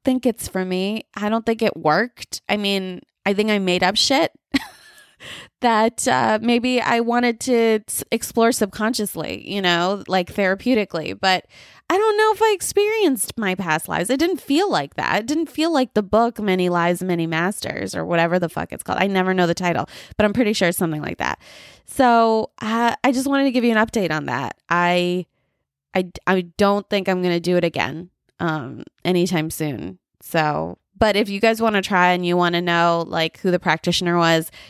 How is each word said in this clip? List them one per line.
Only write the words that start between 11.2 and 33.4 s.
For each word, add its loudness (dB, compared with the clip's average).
I 2
don't 2
know 4
if -6
I 4
experienced 0
my -2
past -2
lives. -2
It 0
didn't 0
feel 0
like -2
that. -2
It -6
didn't 0
feel -2
like 0
the 2
book, 0
Many 0
Lives, 0
Many 0
Masters, -4
or -4
whatever 0
the 0
fuck -8
it's -10
called. -4
I 2
never 0
know 2
the 0
title, -2
but 4
I'm 0
pretty 2
sure 2
it's -2
something -2
like -8
that. -4
So, 2
uh, 0
I 4
just -2
wanted 2
to 2
give 2
you 4
an 2
update 0
on -2
that. -4
I, 0
I, -2
I 2
don't 2
think -2
I'm 0
gonna 0
do 0
it 2
again, -4
um, -6
anytime 0
soon. -8
So, -2
but 2
if 0
you -6
guys 2
wanna 2
try 4
and -2
you 2
wanna 2
know, 2
like, -4